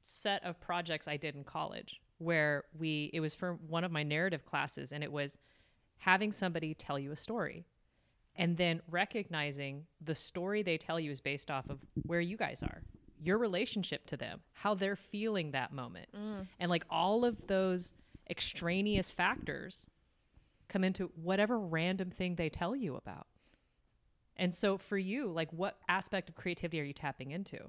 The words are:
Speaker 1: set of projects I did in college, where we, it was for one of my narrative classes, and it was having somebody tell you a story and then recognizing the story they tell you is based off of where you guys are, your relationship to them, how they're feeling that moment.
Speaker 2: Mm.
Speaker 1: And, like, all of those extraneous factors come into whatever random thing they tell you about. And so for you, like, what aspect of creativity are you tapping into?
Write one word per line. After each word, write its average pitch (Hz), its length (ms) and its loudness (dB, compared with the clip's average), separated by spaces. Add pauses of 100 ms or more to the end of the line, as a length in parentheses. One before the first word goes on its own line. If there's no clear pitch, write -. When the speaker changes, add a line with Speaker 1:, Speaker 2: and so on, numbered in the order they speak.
Speaker 1:
set - 440 -2
of 175 160 -6
projects 170 480 -2
I 151 80 -2
did 147 180 -4
in 143 100 -10
college, - 560 -6 (180)
where 156 460 4 (140)
we, 151 340 0
it 165 80 0
was 156 140 0
for 180 200 -4 (120)
one 165 180 0
of 180 80 0
my 151 100 0
narrative 151 420 2
classes, 139 480 -2
and 147 100 -6
it - 80 -6
was 143 280 -2 (600)
having 190 340 6
somebody 160 420 0
tell - 240 -2
you 139 140 -4
a 151 40 -6
story 190 480 -4 (720)
and 175 200 4
then 170 320 4
recognizing 151 960 -2 (160)
the 156 140 -2
story 190 480 0
they 170 160 2
tell 165 220 -2
you 151 100 -2
is 139 100 -6
based 139 300 -4
off 135 180 -2
of 139 100 -6 (280)
where 170 140 2
you 175 160 0
guys 139 260 -2
are, - 200 -6 (400)
your 180 160 4
relationship 202 680 0
to 147 100 -6
them, 104 240 -6 (120)
how 208 220 0
they're 196 220 0
feeling 208 540 -2
that 131 220 -2
moment. 120 340 -8 (100)
Speaker 2:
Mm. 208 300 -6 (140)
Speaker 1:
And, 175 100 2
like, 170 180 4
all 190 360 4
of 240 120 4 (120)
those 185 440 4 (380)
extraneous 190 800 2
factors 175 760 0 (840)
come 190 160 2
into 185 320 0
whatever 196 420 2
random 180 540 0
thing 180 240 0
they 165 120 2
tell 190 280 -2
you 202 180 -2
about. - 320 -12 (1120)
And 180 180 2
so 196 240 2
for - 180 -4
you, 196 340 0
like, 160 220 -2
what 180 260 -4 (100)
aspect 185 400 0
of - 80 -16
creativity 170 440 -2
are 147 40 0
you 143 100 -6
tapping 139 380 -6
into? 180 260 -6 (100)